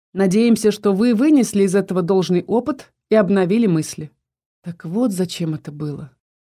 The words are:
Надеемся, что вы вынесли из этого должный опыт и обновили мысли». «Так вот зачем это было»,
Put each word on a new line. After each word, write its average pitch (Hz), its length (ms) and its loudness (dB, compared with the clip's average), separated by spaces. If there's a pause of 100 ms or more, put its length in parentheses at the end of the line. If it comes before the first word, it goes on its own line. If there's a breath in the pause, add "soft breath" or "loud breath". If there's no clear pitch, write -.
(140)
Надеемся, 214 580 2
что 208 220 -2
вы 233 200 2
вынесли 247 500 2
из 190 120 0
этого 190 260 0
должный 180 420 0
опыт 240 500 -4 (160)
и 220 60 2
обновили 196 520 2
мысли». 156 440 -4 (520)
«Так 170 220 -16
вот 214 260 -2
зачем 175 440 -6
это 151 160 -14
было», 147 400 -12 (360)